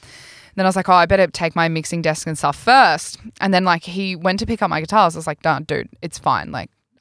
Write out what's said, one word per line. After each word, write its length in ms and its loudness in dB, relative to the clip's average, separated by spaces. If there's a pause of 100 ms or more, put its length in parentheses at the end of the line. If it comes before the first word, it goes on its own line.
(560)
then 100 0
I 20 2
was 80 0
like, 120 -2
"Oh, 60 4
I 120 6
better 200 4
take 300 -4
my 120 2
mixing 340 -4
desk 260 -2
and 100 -6
stuff 180 -2
first." 640 4 (220)
And 120 0
then, 120 4
like, 180 0
he 320 -6
went 260 -2
to 60 -6
pick 160 -6
up 80 0
my 100 -2
guitars. 360 2
I 20 -12
was 80 -12
like, 180 -6
"No, 160 2
dude, 280 -6 (140)
it's 160 -10
fine. 340 -2
Like, 180 -10 (300)